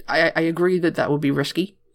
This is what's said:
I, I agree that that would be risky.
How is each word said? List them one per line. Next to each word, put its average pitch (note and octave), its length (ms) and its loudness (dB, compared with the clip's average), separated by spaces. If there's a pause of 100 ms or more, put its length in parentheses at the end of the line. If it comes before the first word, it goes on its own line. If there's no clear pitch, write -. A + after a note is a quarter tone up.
I, D#3+ 260 2
I E3 60 0
agree E3+ 400 0
that E3 160 0
that D#3+ 160 0
would D3 80 0
be C#3+ 100 0
risky. C#3 460 -2 (180)